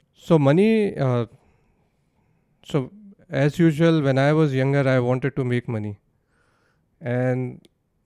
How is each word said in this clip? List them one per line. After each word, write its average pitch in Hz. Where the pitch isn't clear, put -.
so 165
money, 196
uh, 123
so 131
as 143
usual, 160
when 135
I 143
was 156
younger, 135
I 131
wanted 123
to 139
make 123
money. 107
And 127